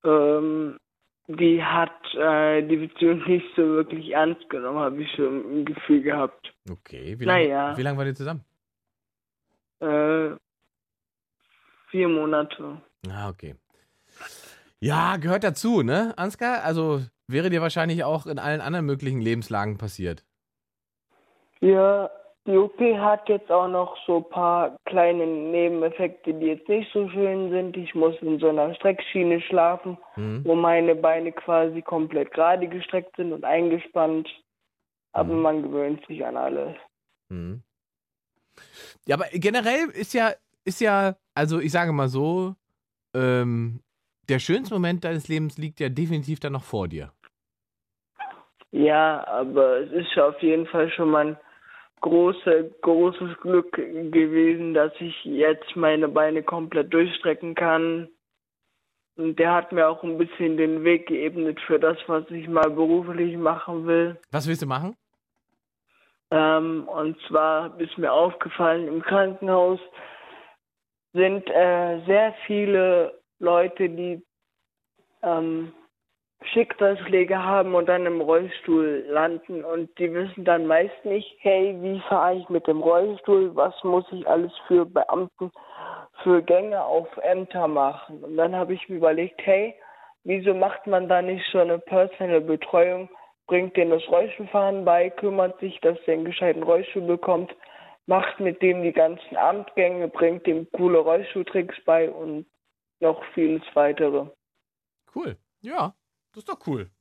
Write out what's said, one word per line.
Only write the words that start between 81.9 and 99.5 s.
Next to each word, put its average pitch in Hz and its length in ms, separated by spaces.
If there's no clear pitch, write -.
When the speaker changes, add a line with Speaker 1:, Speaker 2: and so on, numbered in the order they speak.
Speaker 1:
fahre 180 260
ich 180 140
mit 170 180
dem 156 140
Rollstuhl? 190 760
Was 151 180
muss 180 280
ich 180 160
alles 170 240
für 180 180
Beamten, 180 640
für 180 200
Gänge 185 420
auf 165 240
Ämter 185 520
machen? 143 540
Und 156 120
dann 165 200
habe 185 180
ich - 160
mir 185 80
überlegt, 165 480
hey, 202 280
wieso 190 280
macht 196 320
man 185 220
da 180 140
nicht 185 300
so 196 80
eine 170 200
personelle 185 640
Betreuung? 180 640
Bringt 180 300
denen 170 140
das 165 180
Rollstuhlfahren 196 720
bei, 175 280
kümmert 185 500
sich, 190 200
dass 165 240
der 165 100
einen 160 100
gescheiten 170 380
Rollstuhl 175 400
bekommt, 175 500
macht 185 360
mit 180 200
dem 180 220
die 165 100
ganzen 165 440
Amtgänge, 180 720